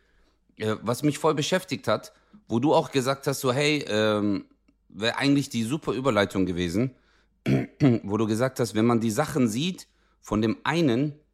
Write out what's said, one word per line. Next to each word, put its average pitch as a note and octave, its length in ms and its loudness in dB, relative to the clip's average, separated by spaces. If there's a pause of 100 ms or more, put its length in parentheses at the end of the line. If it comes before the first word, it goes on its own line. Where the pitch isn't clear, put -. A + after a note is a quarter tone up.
(580)
Äh, A2 240 -2
was A#2+ 220 -4
mich D3 160 0
voll D#3 160 2
beschäftigt D3+ 520 -4
hat, - 260 -2 (340)
wo A2+ 120 0
du C#3+ 140 2
auch D3+ 180 2
gesagt C3+ 360 -2
hast, C#3 140 -2
so, B2+ 120 0
hey, D3 340 0
ähm, G#2 580 0 (440)
wär G#2+ 300 -4
eigentlich C#3 300 2
die A#2 140 -4
super C3+ 300 -4
Überleitung G#2 520 0
gewesen, F2+ 500 -2 (500)
<clears throat> C3+ 580 2
wo G2+ 140 -2
du A2 100 2
gesagt A2+ 320 -2
hast, G#2+ 160 -2
wenn A2 100 2
man A#2+ 160 4
die A2+ 100 0
Sachen C3 360 0
sieht D3 400 -4 (320)
von G#2 220 -2
dem A2 220 0
einen C#3+ 500 0 (200)